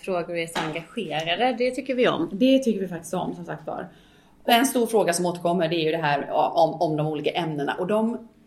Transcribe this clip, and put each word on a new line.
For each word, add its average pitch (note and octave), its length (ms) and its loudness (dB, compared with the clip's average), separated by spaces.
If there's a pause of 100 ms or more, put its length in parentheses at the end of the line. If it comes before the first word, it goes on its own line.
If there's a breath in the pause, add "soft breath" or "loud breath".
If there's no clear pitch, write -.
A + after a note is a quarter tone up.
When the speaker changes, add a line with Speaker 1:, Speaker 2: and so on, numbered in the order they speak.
Speaker 1:
frågor F3 280 -2
och E3+ 80 -6
är E3 100 -2
så E3+ 120 -6
engagerade. E3 1000 -2
Det B3 140 0
tycker C4 240 -4
vi A#3+ 120 4
om. - 260 2
Speaker 2:
Det C4 260 4
tycker A3+ 220 0
vi F#3 60 -4
faktiskt E3+ 260 -10
om, F3 220 -4
som F3 100 -14
sagt D#3 220 -12
var. - 200 -8 (580 soft breath)
En A#3+ 200 4
stor A#3+ 220 0
fråga G3 260 2
som F3+ 120 0
återkommer, F3 420 0
det E3+ 80 -2
är D#3+ 100 0
ju D#3 60 2
det D#3+ 60 0
här, D3 300 0
ja, - 280 2
om, D#3+ 340 2
om D#3 80 0
de D3+ 100 0
olika D3 240 -2
ämnena. D#3 420 -2
Och F3+ 140 -4
de A3 400 0 (200)